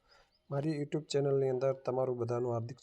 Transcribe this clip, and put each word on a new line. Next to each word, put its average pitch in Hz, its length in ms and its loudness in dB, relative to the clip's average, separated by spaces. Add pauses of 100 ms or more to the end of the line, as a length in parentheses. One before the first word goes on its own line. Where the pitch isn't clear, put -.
(520)
મારી 143 180 0
YouTube 147 320 -2
ચેનલની 139 480 2
અંદર 131 240 2
તમારું 127 440 -2
બધાનું 120 340 -2
હાર્દિક 117 320 -4